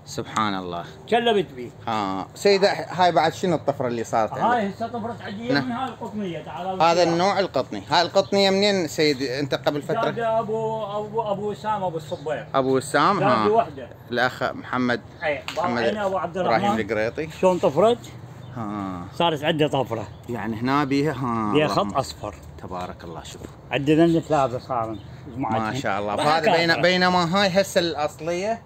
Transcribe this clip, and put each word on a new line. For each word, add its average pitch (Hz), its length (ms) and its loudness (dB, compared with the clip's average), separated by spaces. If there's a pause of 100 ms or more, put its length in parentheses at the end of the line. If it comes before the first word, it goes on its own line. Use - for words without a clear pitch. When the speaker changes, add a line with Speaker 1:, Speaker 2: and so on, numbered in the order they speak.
Speaker 1:
سبحان 107 500 -2
الله. 87 300 -6 (240)
Speaker 2:
كلبت 220 440 2
بيه. 123 180 -12 (160)
Speaker 1:
ها، 98 480 -2
سيدة، 196 380 4
هاي 165 400 2
بعد 160 200 4
شنو 175 240 0
الطفرة - 320 -2
اللي 117 160 -2
صارت 113 280 0
عندك؟ - 120 -2
Speaker 2:
هاي 220 260 2
هسه 226 160 -8
طفرت 233 360 -8
عندي 214 260 -8
Speaker 1:
نعم. 269 160 2
Speaker 2:
من 247 80 -6
هاي 262 160 -6
القطنية، 190 560 -8
تعال 185 380 -4
Speaker 1:
هذا 170 200 6
Speaker 2:
أبو 170 100 4
Speaker 1:
النوع 180 280 2
القطني. 123 500 -2
هاي 170 120 6
القطنية 196 480 4
منين 196 380 2
سيد 147 340 2
أنت 135 320 -2
قبل 147 280 -2
فترة؟ 165 280 0
Speaker 2:
جاب 196 80 -6
أبو، 220 680 -2
أبو، 214 380 -4
أبو 208 280 -2
وسام 208 340 -4
أبو 165 120 -2
الصبير. 156 580 -6
Speaker 1:
أبو 131 220 2
وسام، 156 440 2
Speaker 2:
جاب - 80 4
لي 123 60 6
Speaker 1:
ها. 107 140 2
Speaker 2:
وحدة. - 400 0 (220)
Speaker 1:
الأخ 123 320 0
محمد، 120 580 -2 (240)
Speaker 2:
أي، 143 180 -2 (140)
Speaker 1:
محمد 151 260 0
Speaker 2:
عيني 208 220 0
أبو 190 140 0
عبد 170 200 -4
Speaker 1:
إبراهيم 180 260 2
Speaker 2:
الرحمن. 208 160 2
Speaker 1:
القريطي. 110 480 -2 (120)
Speaker 2:
شلون 185 180 4
طفرت؟ 196 400 4 (580)
Speaker 1:
ها. 101 480 -6 (140)
Speaker 2:
صارت 160 260 2
عنده 151 240 2
طفرة. 117 400 -2 (200)
Speaker 1:
يعني 113 280 -4
هنا 135 280 2
بيها، 139 280 0
ها، 117 400 -2
Speaker 2:
بيها 147 160 4
خط 160 100 0
Speaker 1:
اللهم. 202 180 -2
Speaker 2:
أصفر. 107 380 -4 (280)
Speaker 1:
تبارك 90 420 -10
الله، 80 180 -12
شوف. - 200 -16 (280)
Speaker 2:
عنده 139 240 4
ذنب 165 240 6
ثلاثة 135 400 0
صار. 113 380 -4 (400)
Speaker 1:
ما 113 380 -2
شاء 104 260 -2
الله. 104 140 -2
Speaker 2:
راح 147 100 0
Speaker 1:
فهذا 160 280 4
بين-، 170 180 4
Speaker 2:
أكاثره. 165 120 2
Speaker 1:
بينما 180 600 4
هاي 196 60 4
هسه 190 300 2
الأصلية 170 880 -2